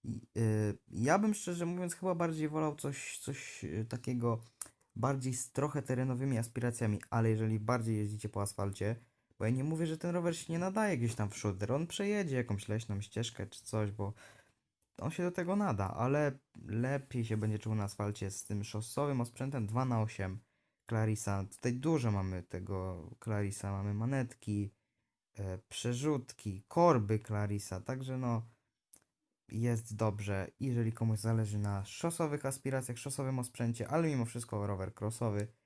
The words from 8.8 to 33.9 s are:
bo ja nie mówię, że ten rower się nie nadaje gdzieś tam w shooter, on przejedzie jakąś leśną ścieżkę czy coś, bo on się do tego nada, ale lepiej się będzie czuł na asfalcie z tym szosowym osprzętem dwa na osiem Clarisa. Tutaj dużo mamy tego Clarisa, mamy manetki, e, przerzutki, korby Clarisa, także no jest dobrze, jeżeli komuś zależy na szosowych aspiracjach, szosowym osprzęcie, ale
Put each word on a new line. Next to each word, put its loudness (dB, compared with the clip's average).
bo 0
ja 4
nie 2
mówię, 0
że -2
ten -2
rower 2
się -4
nie 0
nadaje 2
gdzieś 2
tam 0
w -8
shooter, 0
on 2
przejedzie 0
jakąś 0
leśną -2
ścieżkę -4
czy -16
coś, 0
bo -4
on -2
się -2
do 2
tego 0
nada, 2
ale 2
lepiej 0
się 0
będzie 2
czuł -2
na 2
asfalcie -2
z -8
tym -2
szosowym -2
osprzętem -2
dwa 0
na 2
osiem -2
Clarisa. 2
Tutaj -2
dużo 2
mamy 0
tego -6
Clarisa, -2
mamy 0
manetki, -2
e, -4
przerzutki, -2
korby 6
Clarisa, -2
także -4
no 0
jest 0
dobrze, 0
jeżeli 2
komuś 2
zależy 2
na 0
szosowych -2
aspiracjach, -2
szosowym -2
osprzęcie, -2
ale 2